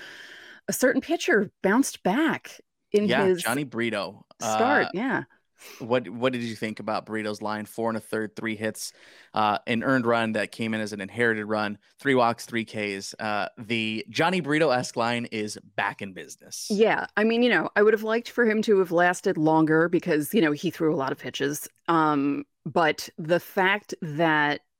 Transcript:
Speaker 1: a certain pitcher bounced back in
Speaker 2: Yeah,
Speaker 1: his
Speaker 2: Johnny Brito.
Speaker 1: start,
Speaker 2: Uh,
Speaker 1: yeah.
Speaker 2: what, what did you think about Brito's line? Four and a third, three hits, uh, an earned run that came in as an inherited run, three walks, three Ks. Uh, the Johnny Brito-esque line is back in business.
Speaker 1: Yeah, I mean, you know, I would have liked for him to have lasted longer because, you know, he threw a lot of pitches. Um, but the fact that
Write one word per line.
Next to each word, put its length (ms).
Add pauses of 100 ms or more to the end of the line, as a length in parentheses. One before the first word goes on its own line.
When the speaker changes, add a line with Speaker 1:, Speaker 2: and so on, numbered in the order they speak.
(680)
Speaker 1:
a 40
certain 280
pitcher 500 (100)
bounced 400
back 600 (300)
in 160
Speaker 2:
Yeah, 180
Speaker 1:
his 180
Speaker 2:
Johnny 200
Brito. 640 (140)
Speaker 1:
start, 480
Speaker 2:
Uh, 60
Speaker 1:
yeah. 300 (560)
Speaker 2:
what, 300
what 240
did 80
you 140
think 240
about 260
Brito's 360
line? 240
Four 240
and 80
a 40
third, 340
three 200
hits, 380 (400)
uh, 340
an 160
earned 220
run 280
that 180
came 220
in 80
as 100
an 100
inherited 440
run, 320 (220)
three 160
walks, 300
three 200
Ks. 540
Uh, 280 (100)
the 520
Johnny 320
Brito-esque 540
line 360
is 260 (180)
back 260
in 120
business. 580
Speaker 1:
Yeah, 340 (100)
I 80
mean, 200
you 60
know, 260
I 80
would 100
have 100
liked 280
for 140
him 180
to 160
have 120
lasted 460
longer 500
because, 460
you 80
know, 100
he 200
threw 220
a 40
lot 140
of 80
pitches. 480 (200)
Um, 580 (200)
but 420 (100)
the 220
fact 640
that 600 (180)